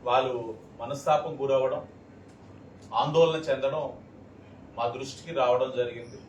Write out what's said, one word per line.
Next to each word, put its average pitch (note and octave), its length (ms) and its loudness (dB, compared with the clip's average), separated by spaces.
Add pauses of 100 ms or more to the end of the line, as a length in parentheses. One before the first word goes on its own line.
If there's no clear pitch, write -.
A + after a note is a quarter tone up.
వాళ్ళు B2 540 0 (220)
మనస్తాపం C#3+ 600 0
గురవడం, C3+ 460 0 (1040)
ఆందోళన D#3 460 4
చెందడం C3+ 540 -2 (840)
మా A#2+ 100 -2
దృష్టికి C3+ 520 -6
రావడం B2 380 2
జరిగింది. A#2+ 500 -4